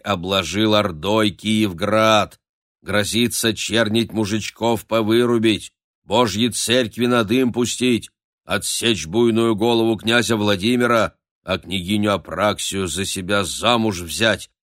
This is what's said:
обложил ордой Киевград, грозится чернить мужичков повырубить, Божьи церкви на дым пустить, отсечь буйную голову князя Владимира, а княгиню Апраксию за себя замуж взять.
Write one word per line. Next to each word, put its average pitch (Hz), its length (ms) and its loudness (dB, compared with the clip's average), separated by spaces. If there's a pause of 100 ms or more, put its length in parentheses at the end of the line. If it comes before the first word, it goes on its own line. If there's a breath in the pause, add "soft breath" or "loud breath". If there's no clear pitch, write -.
обложил 95 680 0
ордой 104 560 2
Киевград, 104 1080 0 (440)
грозится 104 720 0
чернить 107 580 0
мужичков 110 720 -2
повырубить, 113 880 2 (320)
Божьи 110 440 0
церкви 117 580 -2
на 120 180 2
дым 120 300 0
пустить, 120 560 -2 (340)
отсечь 98 640 -2
буйную 113 500 2
голову 113 400 2
князя 113 400 0
Владимира, 107 800 0 (260)
а 92 140 -4
княгиню 98 560 -2
Апраксию 98 760 -2
за 87 200 -4
себя 95 380 -2
замуж 107 560 0
взять. 90 500 -2 (160)